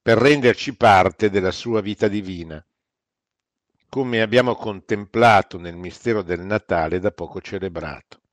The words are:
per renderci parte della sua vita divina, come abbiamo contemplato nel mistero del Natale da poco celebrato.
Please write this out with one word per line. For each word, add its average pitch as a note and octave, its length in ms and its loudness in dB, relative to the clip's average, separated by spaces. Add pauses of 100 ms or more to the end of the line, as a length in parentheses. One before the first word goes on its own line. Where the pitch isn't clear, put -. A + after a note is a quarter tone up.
per A2+ 180 4
renderci B2+ 580 2
parte G2 540 4
della F#2 200 0
sua A2+ 300 -4
vita G#2 280 -2
divina, F2 560 -8 (1200)
come B2 340 -2
abbiamo A#2+ 320 2
contemplato G#2 1040 0
nel E2+ 180 -12
mistero F#2+ 460 -4
del F2 180 -4
Natale F2+ 600 -4
da G2+ 100 -2
poco F2 300 -14
celebrato. E2 800 -12 (120)